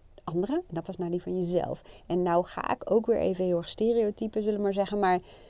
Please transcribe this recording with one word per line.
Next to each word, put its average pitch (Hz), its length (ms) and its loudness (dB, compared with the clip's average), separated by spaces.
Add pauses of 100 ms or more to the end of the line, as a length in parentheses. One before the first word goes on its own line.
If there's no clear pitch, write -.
(240)
anderen. 185 320 -2
En 359 180 -6
dat 165 120 -6
was 185 100 -10
naar 175 140 -4
die 175 120 -2
van 180 140 -4
jezelf. 175 460 -2 (240)
En 180 160 0
nou 175 220 2
ga - 260 -6
ik - 200 -4
ook 226 160 4
weer 220 120 4
even 185 260 0
heel 180 120 2
erg 170 120 -4
stereotypen, 220 760 0
zullen 208 140 0
we 202 80 -2
maar 196 80 2
zeggen. 196 260 0
Maar 185 220 4 (300)